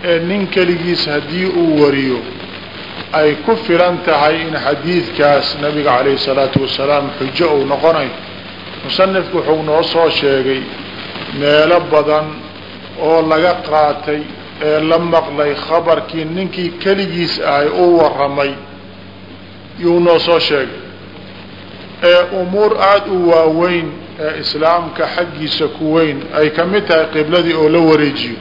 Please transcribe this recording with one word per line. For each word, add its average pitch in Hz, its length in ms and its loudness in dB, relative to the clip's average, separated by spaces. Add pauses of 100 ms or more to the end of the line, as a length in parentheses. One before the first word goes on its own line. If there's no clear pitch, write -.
Ee, 170 140 2
nin 185 280 -2
keligiis 175 600 0
haddii 151 400 -4
uu 170 360 2
wariyo, 135 360 2 (920)
ay 151 220 4
ku 220 220 0
filan 175 480 2
tahay 156 360 4
in 160 140 -6
xadiidkaas 143 1040 0
nabiga 147 380 0
calayhi 135 200 2
salaatu 135 440 0
wasalaam 139 560 0
xujo 135 360 -2
uu 135 120 2
noqonayo. 143 440 2 (720)
Musanifku 185 520 0
wuxuu 156 260 0
noo 156 200 2
soo 160 280 2
sheegay 135 520 0 (760)
meelo 151 420 4
badan 151 460 0 (760)
oo 160 260 4
laga 165 260 2 (140)
qaatay, 151 520 0 (420)
ee 151 180 2
la 160 180 2
maqlay 147 560 0
khabarkii 160 680 0
ninkii 175 460 -4 (120)
keligiis 185 580 -2
ahay 143 280 0
uu 175 300 4
warramay, 143 540 0 (1300)
yuu 175 220 2
noo 170 180 6
soo 165 200 2
sheegay. 143 420 -2 (1200)
Ee, 175 200 6 (180)
umuur 208 400 2
aad 202 280 6
u 180 220 2
waaweyn 165 580 4 (320)
ee 156 200 -6
islaamka 160 640 0 (120)
xaggiisa 156 500 -4 (120)
ku 156 160 0
weyn 151 240 2 (160)
ay 151 160 0
ka 170 140 -2
mid 202 220 -2
tahay 160 260 2
qibladii 165 420 0
oo 156 140 4
la 170 100 4
wareejiyo. 143 640 2